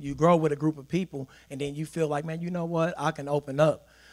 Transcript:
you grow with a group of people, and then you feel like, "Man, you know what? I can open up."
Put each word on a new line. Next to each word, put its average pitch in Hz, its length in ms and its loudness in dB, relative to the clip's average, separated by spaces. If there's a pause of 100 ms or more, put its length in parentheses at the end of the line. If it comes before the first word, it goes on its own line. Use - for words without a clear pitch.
you 139 120 -6
grow 165 220 6
with 156 160 2
a 143 40 -2
group 151 200 0
of 135 120 -18
people, 160 420 -4 (180)
and 139 100 -10
then 143 160 -6
you 151 120 -6
feel 160 220 -2
like, 147 180 -2
"Man, 165 160 -6
you 175 80 -4
know 175 160 -4
what? 170 320 0
I 147 140 0
can 143 180 -8
open 143 300 0
up." - 280 2 (240)